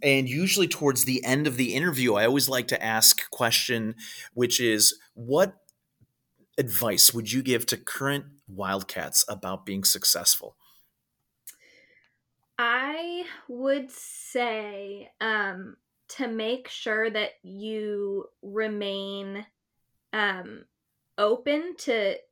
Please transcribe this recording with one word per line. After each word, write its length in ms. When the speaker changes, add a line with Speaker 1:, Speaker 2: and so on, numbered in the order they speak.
Speaker 1:
and 240
usually 400
towards 360
the 200
end 240
of 80
the 180
interview, 400
I 120
always 220
like 200
to 140
ask 400
a 80
question, 680
which 260
is, 380
what 420
advice 560
would 180
you 120
give 240
to 100
current 480
Wildcats 800
about 380
being 180
successful? 720
Speaker 2:
I 680
would 420
say, 1200
um, 560
to 160
make 420
sure 420
that 220
you 880
remain, 1040
um, 500
open 640
to, 360